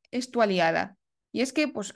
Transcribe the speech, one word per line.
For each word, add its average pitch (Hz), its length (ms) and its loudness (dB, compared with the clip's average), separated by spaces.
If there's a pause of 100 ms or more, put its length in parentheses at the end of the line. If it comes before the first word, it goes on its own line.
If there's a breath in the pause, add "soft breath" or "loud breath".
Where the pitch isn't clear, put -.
(120)
es 247 200 -6
tu 240 100 2
aliada. 180 540 2 (380)
Y 220 80 -2
es 269 100 -2
que, 302 160 0
pues, 220 280 -8